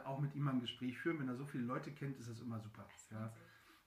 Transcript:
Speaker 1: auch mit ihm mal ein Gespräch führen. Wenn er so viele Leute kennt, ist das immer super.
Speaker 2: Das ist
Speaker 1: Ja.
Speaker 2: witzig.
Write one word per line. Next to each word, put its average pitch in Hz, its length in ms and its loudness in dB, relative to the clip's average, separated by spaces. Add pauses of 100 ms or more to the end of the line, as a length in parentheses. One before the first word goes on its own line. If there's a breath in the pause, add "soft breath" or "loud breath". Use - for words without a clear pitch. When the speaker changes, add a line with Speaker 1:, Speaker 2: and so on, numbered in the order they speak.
Speaker 1:
auch 139 140 0
mit 147 140 4
ihm 143 100 2
mal 135 80 6
ein 123 80 6
Gespräch 123 380 0
führen. 165 200 4
Wenn 131 100 2
er 123 80 2
so 139 100 -2
viele 127 180 0
Leute 135 280 0
kennt, 139 260 -2
ist 117 100 -6
das 113 120 -6
immer 113 200 -2
super. 107 280 -10
Speaker 2:
Das - 140 -16
ist - 80 -20
Speaker 1:
Ja. 110 160 -2
Speaker 2:
witzig. - 160 -8 (440 loud breath)